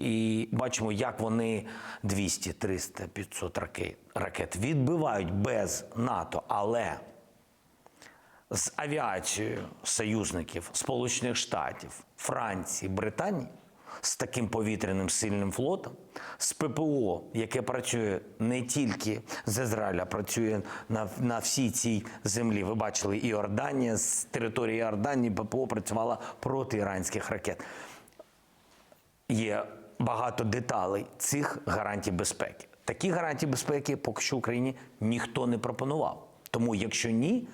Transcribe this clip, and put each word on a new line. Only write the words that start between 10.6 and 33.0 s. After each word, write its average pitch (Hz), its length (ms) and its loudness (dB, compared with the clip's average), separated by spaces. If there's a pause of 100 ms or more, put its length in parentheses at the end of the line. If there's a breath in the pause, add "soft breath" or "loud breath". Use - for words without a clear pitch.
Сполучених 123 640 0
Штатів, - 680 -2 (140)
Франції, 104 720 -2
Британії, 123 580 0 (540 loud breath)
з - 160 -2
таким 123 300 0
повітряним 101 640 0
сильним 101 420 0
флотом, 156 420 -2 (440 loud breath)
з - 160 -2
П 156 160 0
П 127 120 0
О, 120 400 2 (120)
яке 113 280 0
працює 113 580 0 (200)
не 123 220 2
тільки 113 600 0 (240 loud breath)
з 110 180 2
Ізраїля, 104 420 2
працює 107 560 0 (280 loud breath)
на, 107 200 0 (100)
на 120 200 2
всій 120 320 2
цій 110 340 2 (180 loud breath)
землі. 107 400 2
Ви 101 120 0
бачили, 104 420 2
Іорданія, 117 800 2
з - 280 0
території 113 540 0
Іорданії 117 520 2
П 107 120 0
П 107 140 -2
О 131 100 2
працювала 113 500 0 (220 loud breath)
проти 131 380 0
іранських 98 520 -2
ракет. 101 340 -2 (1700 loud breath)
Є 107 360 2 (340)
багато 120 440 2
деталей 107 600 2 (120)
цих 143 480 0
гарантій 101 460 0
безпеки. - 560 -2 (180)
Такі 180 240 0